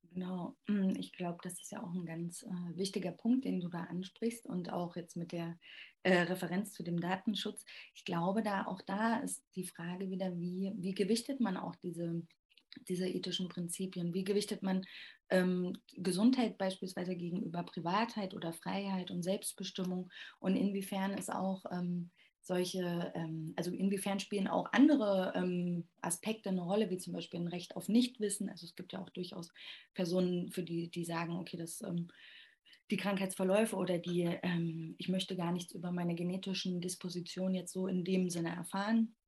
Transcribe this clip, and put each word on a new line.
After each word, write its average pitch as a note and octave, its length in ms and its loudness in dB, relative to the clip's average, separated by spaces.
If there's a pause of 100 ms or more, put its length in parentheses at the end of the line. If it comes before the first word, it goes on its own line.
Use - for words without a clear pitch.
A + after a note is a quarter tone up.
Genau. F3+ 540 -4 (120)
Mm, G3 300 6
ich F#3 160 -6
glaub, F3 300 -4
das F3 160 -6
ist - 120 -12
ja G3 100 -6
auch E3+ 120 -6
ein F3 120 -2
ganz, E3 380 -6
äh, F3 340 -6
wichtiger F#3+ 340 -2
Punkt, B3 340 4
den F#3+ 160 2
du F3 80 -4
da E3+ 140 -4
ansprichst F#3+ 640 -4
und F3 240 -2
auch F3 240 -2
jetzt E3+ 200 -8
mit E3+ 160 -6
der, E3+ 260 -4 (460)
äh, F3+ 200 8
Referenz F#3 500 0
zu - 100 -10
dem E3+ 160 0
Datenschutz. F#3+ 640 -2 (320)
Ich - 100 -18
glaube, G3 380 2
da, G3 220 0
auch F#3 160 -6
da A3 380 2
ist - 240 -6 (120)
die F3+ 100 -4
Frage F3+ 440 -6
wieder, F#3 280 -2
wie, F3+ 380 -2
wie F#3 180 -2
gewichtet A3+ 460 0
man F#3+ 180 2
auch F3 200 -6
diese, E3+ 440 -4 (680)
diese F#3 180 0
ethischen F3+ 400 -2
Prinzipien? F3 680 -4
Wie F#3+ 100 0
gewichtet G3+ 400 0
man, F#3+ 220 2 (440)
ähm, F3+ 480 4 (180)
Gesundheit G#3+ 640 4
beispielsweise F#3 580 -2
gegenüber E3+ 480 -2
Privatheit F#3+ 680 0
oder E3+ 180 -4
Freiheit F#3 600 -2
und F3+ 120 -2
Selbstbestimmung? F#3 880 -2 (280)
Und F#3+ 160 2
inwiefern G3 580 0
ist - 180 -4
auch, F#3+ 400 -2
ähm, F3 400 -2 (300)
solche, F3+ 720 0
ähm, D#3+ 400 -4
also F3 160 -2
inwiefern G3 480 0
spielen G3 300 0
auch - 240 2
andere, G#3+ 600 8
ähm, F3 540 2 (140)
Aspekte A3 480 -2
eine F#3 140 0
Rolle, G3 260 4
wie F#3 80 0
zum F3 160 -6
Beispiel F3 260 -6
ein F3 80 -2
Recht F3+ 300 -6
auf - 100 -4
Nichtwissen? G#3 600 4
Also E3+ 160 -12
es - 100 -18
gibt F#3 160 -12
ja F#3+ 100 -6
auch - 100 -10
durchaus F3 420 -8 (400)
Personen, F3+ 580 2
für F3+ 120 -4
die, E3+ 260 -2
die E3+ 160 -4
sagen, E3 320 -2
okay, F3+ 180 -6
das, E3 260 -8
ähm, F3 280 -4 (800)
die G3+ 60 2
Krankheitsverläufe F#3+ 800 2
oder F#3 220 2
die, F3 320 2 (140)
ähm, E3+ 540 -2
ich - 120 -4
möchte F#3 260 0
gar F3 160 0
nichts F3+ 220 -2
über F3 180 -4
meine F3 240 0
genetischen F#3 680 -2
Dispositionen F3+ 720 -2
jetzt F3+ 180 -4
so F#3 140 0
in F#3 160 2
dem F#3 260 4
Sinne E3+ 200 0
erfahren. G3+ 640 2 (120)